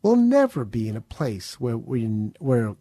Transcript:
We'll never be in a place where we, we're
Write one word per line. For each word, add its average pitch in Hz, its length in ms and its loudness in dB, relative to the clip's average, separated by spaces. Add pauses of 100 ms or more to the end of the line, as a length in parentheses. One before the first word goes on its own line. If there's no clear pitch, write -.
We'll 214 140 4
never 240 500 4
be 107 240 -4
in 107 80 -6
a 113 40 -8
place - 580 -8
where 120 180 -4
we, 113 320 -4 (300)
we're 120 420 0